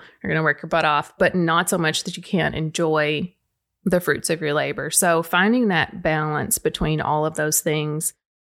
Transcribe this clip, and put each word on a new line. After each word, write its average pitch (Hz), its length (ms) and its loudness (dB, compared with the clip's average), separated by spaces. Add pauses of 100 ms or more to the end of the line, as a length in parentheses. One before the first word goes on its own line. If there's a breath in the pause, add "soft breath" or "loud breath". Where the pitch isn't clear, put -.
(240 soft breath)
You're - 80 -4
gonna 160 120 0
work 147 180 0
your 160 80 -10
butt 160 160 2
off, 147 320 0
but 180 180 2
not 170 340 2
so 190 80 2
much 160 280 0
that 175 100 -8
you 170 80 -14
can't - 320 0
enjoy 156 760 0 (500)
the 180 160 2
fruits - 300 -2
of 170 120 -2
your 147 120 -2
labor. 147 380 -2
So 170 320 2
finding 220 460 2
that 170 320 0
balance 156 560 0
between 156 440 -2
all 151 240 0
of 156 100 -4
those 151 260 0
things, 151 520 -2 (280)